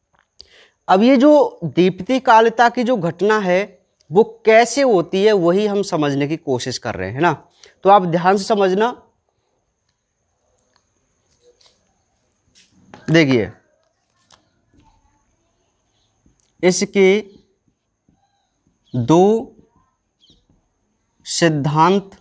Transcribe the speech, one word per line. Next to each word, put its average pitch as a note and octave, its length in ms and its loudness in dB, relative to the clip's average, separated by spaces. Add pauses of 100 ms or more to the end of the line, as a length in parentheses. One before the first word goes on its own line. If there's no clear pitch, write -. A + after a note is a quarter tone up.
(880)
अब F#3+ 160 2
ये C4 140 4
जो D4 480 2
दीप्ति F#3 560 -2
कालिता A#3 480 2
की B3 140 -4
जो A#3+ 140 -2
घटना F3+ 420 -2
है, F#3+ 380 -4 (340)
वो G3 120 2 (220)
कैसे A#3 360 2
होती F#3+ 420 0
है, G#3+ 100 2
वही F#3 340 0
हम G3+ 160 -4
समझने D3 440 -4
की D#3 100 -6
कोशिश B2+ 400 -8
कर A2 180 -10
रहे F#2 120 -8
हैं, G#2+ 80 -12
है C#3+ 60 -6
ना। E3+ 100 0 (520)
तो F#3+ 60 2
आप G3 160 4
ध्यान F3 320 0
से G3 60 -6
समझना। G3+ 460 -2 (4000)
देखिए, C3 420 0 (3000)
इसके G3 600 0 (1700)
दो F3+ 600 0 (1700)
सिद्धांत D#3+ 960 -2